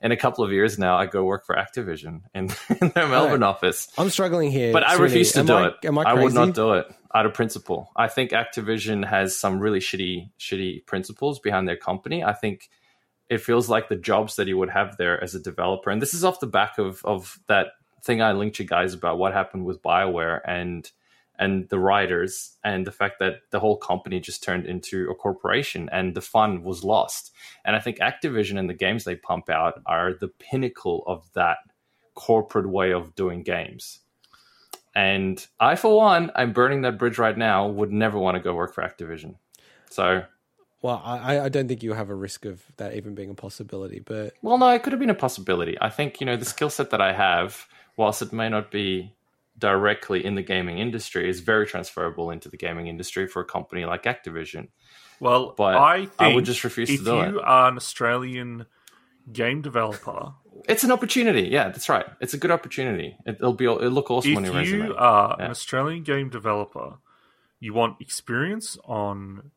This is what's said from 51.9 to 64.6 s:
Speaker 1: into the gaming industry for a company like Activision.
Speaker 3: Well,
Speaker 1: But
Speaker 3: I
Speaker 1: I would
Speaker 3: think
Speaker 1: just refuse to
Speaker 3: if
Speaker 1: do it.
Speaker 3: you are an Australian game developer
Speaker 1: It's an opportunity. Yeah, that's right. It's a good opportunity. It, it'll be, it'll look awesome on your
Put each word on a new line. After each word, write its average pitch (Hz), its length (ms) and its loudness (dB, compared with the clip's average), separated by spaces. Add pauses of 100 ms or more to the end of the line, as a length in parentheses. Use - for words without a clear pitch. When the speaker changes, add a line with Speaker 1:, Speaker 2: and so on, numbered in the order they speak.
Speaker 1:
into 82 180 -12
the - 80 -18
gaming 85 300 -8
industry 90 400 -6
for 90 140 -6
a 90 40 -6
company 87 400 -8
like 87 180 -6
Activision. 82 640 -8 (500)
Speaker 3:
Well, 123 360 2
Speaker 1:
But 98 220 4
Speaker 3:
I 175 300 6 (100)
Speaker 1:
I - 120 6
would 131 60 6
Speaker 3:
think 123 100 4
Speaker 1:
just 120 180 -2
refuse 117 260 -4
to 139 60 4
Speaker 3:
if 113 80 -4
Speaker 1:
do 113 180 2
it. 92 100 0
Speaker 3:
you 104 100 -4
are 127 280 6
an 123 60 -4
Australian 123 880 -4 (680)
game 123 280 -2
developer 117 720 -4 (340)
Speaker 1:
It's 226 160 4
an 254 80 6
opportunity. 226 580 2
Yeah, 131 200 4
that's - 200 -10
right. 123 160 2 (160)
It's 131 120 -6
a 147 40 -8
good 175 140 0
opportunity. 117 640 -2 (100)
It, 110 100 -6
it'll 123 180 2
be, 123 120 0
it'll 117 240 2
look 139 200 0
awesome 127 280 2
on 196 80 0
your - 160 0